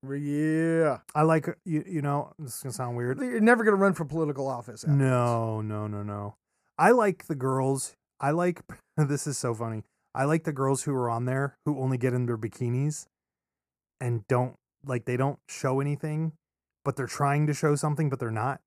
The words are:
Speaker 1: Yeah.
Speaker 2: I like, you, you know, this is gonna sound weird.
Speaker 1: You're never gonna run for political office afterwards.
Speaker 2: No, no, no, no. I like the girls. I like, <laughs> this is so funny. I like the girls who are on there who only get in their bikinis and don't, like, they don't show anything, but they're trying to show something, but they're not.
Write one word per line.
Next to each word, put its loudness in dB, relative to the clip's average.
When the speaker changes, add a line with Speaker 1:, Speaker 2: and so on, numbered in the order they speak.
Speaker 1:
Yeah. 0
Speaker 2:
I 4
like, 4
you, -2
you -4
know, -2
this -12
is -14
gonna -8
sound -6
weird. -2
Speaker 1:
You're -2
never 6
gonna 4
run 4
for -4
political -4
office -10
afterwards. 4
Speaker 2:
No, 2
no, -4
no, -6
no. -8
I 8
like 2
the -4
girls. -2
I 0
like, 0
<laughs> -10
this 0
is -4
so -2
funny. -6
I -2
like 2
the -4
girls 0
who -2
are 0
on -2
there -2
who -2
only 0
get 2
in 0
their -2
bikinis -2
and -2
don't, 0
like, -4
they -2
don't 0
show -2
anything, -4
but 0
they're -4
trying 2
to 0
show 2
something, 0
but -4
they're -4
not. -4